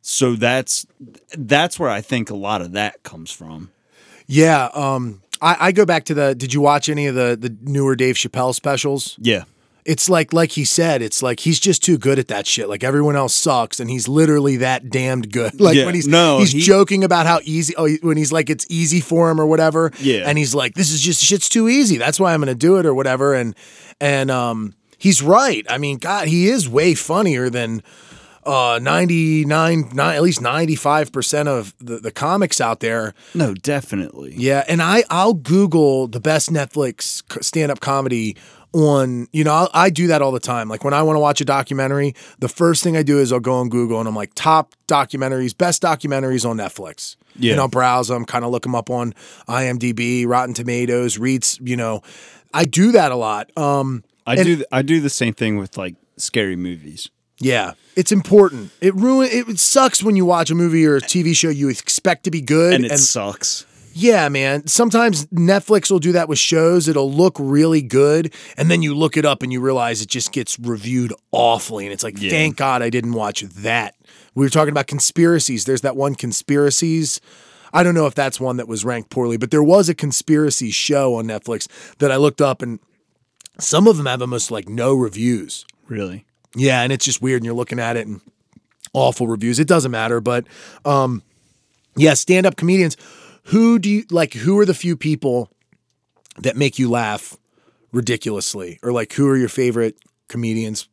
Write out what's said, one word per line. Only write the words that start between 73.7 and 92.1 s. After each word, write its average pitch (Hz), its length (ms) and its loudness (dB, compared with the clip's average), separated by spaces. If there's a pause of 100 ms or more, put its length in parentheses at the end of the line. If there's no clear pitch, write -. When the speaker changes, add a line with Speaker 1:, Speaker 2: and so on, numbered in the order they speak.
Speaker 2:
We 139 120 0
were 131 40 0
talking 151 220 2
about 143 140 -2
conspiracies. 151 800 0
There's 127 180 -2
that 131 140 -2
one 139 180 -2
Conspiracies. 143 1040 -2 (520)
I 165 100 4
don't 175 120 4
know 160 120 2
if 135 80 -4
that's 135 260 -2
one 127 180 -4
that 117 100 -8
was 107 160 -6
ranked 117 260 -6
poorly, 120 260 -2
but 113 140 -4
there 151 120 4
was 170 260 6
a 170 60 0
conspiracy 147 760 -2
show 135 460 0
on 113 100 -6
Netflix 110 400 -8 (320)
that 143 140 2
I 131 40 0
looked 143 240 2
up, 139 220 0
and 120 160 -10 (800)
some 175 300 2
of 208 80 6
them 147 100 -4
have 127 160 -4
almost, 123 300 -4
like, 104 160 -10
no 120 260 0
reviews. 113 720 -2 (240)
Speaker 1:
Really? 101 360 -10 (320)
Speaker 2:
Yeah, 127 260 2
and 127 100 -2
it's 131 120 -4
just - 180 -4
weird, 131 200 0
and - 40 -8
you're 117 80 -6
looking 120 260 -6
at 117 160 -4
it 110 120 -6
and 104 120 -12 (720)
awful 127 360 0
reviews. 117 320 -2
It 156 80 2
doesn't 156 240 2
matter, 113 280 -2
but, 120 260 -2 (380)
um, 131 380 0 (720)
yeah, 147 180 6